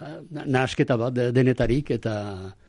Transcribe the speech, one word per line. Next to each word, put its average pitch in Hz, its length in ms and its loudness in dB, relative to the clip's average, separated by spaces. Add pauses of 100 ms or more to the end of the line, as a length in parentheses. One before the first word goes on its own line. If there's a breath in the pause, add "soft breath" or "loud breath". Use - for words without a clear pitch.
(300)
na-, 147 160 -10
nahasketa 131 500 2
bat 120 180 -2
de-, 123 180 0
denetarik, 127 580 2
eta, 104 640 -4 (140)